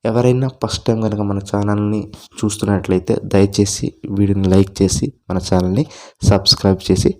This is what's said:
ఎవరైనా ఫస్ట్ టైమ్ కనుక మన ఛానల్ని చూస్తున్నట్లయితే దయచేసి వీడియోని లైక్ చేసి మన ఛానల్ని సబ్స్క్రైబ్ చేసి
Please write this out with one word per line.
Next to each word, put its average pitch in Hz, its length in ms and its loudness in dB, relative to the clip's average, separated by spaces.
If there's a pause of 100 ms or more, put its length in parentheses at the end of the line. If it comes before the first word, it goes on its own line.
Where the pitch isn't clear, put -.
ఎవరైనా 123 420 2 (160)
ఫస్ట్ - 220 -6
టైమ్ 113 160 0
కనుక 107 180 -2
మన 101 180 -2
ఛానల్ని 104 640 -2 (360)
చూస్తున్నట్లయితే 98 840 -2
దయచేసి 101 720 0 (160)
వీడియోని 98 400 0
లైక్ 95 320 2
చేసి - 320 0 (160)
మన 92 80 -2
ఛానల్ని 92 480 0 (380)
సబ్స్క్రైబ్ 95 680 2
చేసి - 280 2